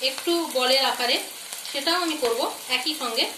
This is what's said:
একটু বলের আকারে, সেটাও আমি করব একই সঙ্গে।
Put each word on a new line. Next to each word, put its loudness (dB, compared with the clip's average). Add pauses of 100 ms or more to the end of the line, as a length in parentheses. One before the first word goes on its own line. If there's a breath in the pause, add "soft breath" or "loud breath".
একটু -2 (260)
বলের 4
আকারে, 0 (540)
সেটাও 2
আমি -2
করব 2 (360)
একই -2
সঙ্গে। 0 (120)